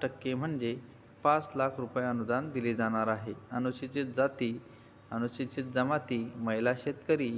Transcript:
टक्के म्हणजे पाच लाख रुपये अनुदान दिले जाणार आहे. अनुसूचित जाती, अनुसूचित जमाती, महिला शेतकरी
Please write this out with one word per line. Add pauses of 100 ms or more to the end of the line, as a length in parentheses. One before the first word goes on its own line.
टक्के
म्हणजे (460)
पाच
लाख
रुपये
अनुदान
दिले
जाणार
आहे. (180)
अनुसूचित (100)
जाती, (540)
अनुसूचित
जमाती,
महिला
शेतकरी